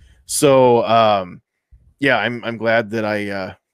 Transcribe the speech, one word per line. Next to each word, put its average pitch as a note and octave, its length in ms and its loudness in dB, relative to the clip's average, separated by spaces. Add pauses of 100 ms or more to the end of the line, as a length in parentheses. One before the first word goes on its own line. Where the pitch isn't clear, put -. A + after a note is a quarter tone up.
(240)
So, B2+ 600 4
um, G#2 580 0 (580)
yeah, C3+ 160 0
I'm, A#2 280 -4
I'm A#2 120 -8
glad A2+ 340 -2
that A2 140 -4
I, G#2 240 -4
uh, G2 260 -10 (200)